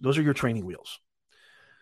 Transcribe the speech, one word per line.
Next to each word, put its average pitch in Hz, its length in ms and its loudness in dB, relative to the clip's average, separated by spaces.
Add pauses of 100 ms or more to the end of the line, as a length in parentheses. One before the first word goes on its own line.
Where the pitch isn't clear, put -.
those 135 160 2
are 160 40 2
your 147 120 4
training 113 320 0
wheels. - 340 -12 (840)